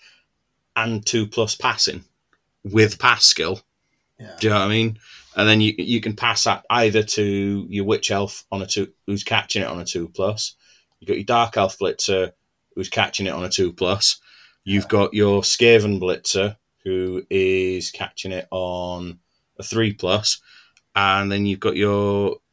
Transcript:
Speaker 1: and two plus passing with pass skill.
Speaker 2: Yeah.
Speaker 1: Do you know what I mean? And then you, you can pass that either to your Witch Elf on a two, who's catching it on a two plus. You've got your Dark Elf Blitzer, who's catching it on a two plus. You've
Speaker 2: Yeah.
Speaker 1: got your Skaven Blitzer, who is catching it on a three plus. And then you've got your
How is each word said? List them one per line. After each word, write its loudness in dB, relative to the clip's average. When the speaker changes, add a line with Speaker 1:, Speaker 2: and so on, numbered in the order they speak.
Speaker 1:
and -2
two 0
plus -2
passing -2
with 2
pass 4
skill. 2
Speaker 2:
Yeah. -18
Speaker 1:
Do 0
you 2
know 4
what 0
I 0
mean? 0
And 4
then 6
you, 2
you -2
can -6
pass -2
that -2
either 4
to -2
your -2
Witch 0
Elf -4
on -4
a -8
two, -4
who's -4
catching -2
it -4
on -8
a -8
two -6
plus. -6
You've -20
got 0
your -6
Dark 0
Elf 0
Blitzer, -2
who's -8
catching -2
it -4
on -6
a -6
two 0
plus. 0
You've 0
Speaker 2:
Yeah. -18
Speaker 1:
got 2
your 2
Skaven 4
Blitzer, -2
who -4
is 0
catching -10
it -8
on -6
a -12
three -2
plus. -2
And 2
then 0
you've 0
got 0
your 0